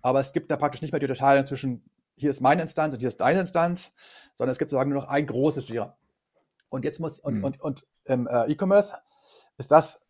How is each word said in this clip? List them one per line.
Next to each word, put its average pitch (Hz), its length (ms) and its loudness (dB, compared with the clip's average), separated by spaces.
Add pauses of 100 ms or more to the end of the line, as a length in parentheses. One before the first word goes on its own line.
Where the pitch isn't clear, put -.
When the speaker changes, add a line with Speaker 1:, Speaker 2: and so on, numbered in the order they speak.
Speaker 1:
Aber 131 200 2
es 135 120 -6
gibt - 180 -4
da 156 60 0
praktisch 143 260 -2
nicht 147 100 -8
mehr 165 80 -2
die 143 60 -2
Unterscheidung 135 400 4
zwischen 131 380 -6 (300)
hier 147 160 -2
ist 139 100 -4
meine 147 220 4
Instanz 156 300 -2
und 120 80 -10
hier 127 80 -2
ist - 140 -8
deine 151 180 2
Instanz, 175 540 -2 (400)
sondern 127 180 -4
es 123 60 -6
gibt 147 120 -4
sozusagen 135 200 0
nur 139 120 -4
noch 139 60 -14
ein 143 180 -2
großes 139 420 -2
Jira. 113 280 -8 (720)
Und 127 160 -8
jetzt 147 160 -6
muss, 160 180 -8
und, 120 200 -6
Speaker 2:
Mhm. 98 60 -6
Speaker 1:
und, 135 160 -6
und 139 260 -8 (180)
im, 123 220 -2
äh, 120 260 0
E-Commerce 196 420 2 (640)
ist - 140 -4
das 156 400 6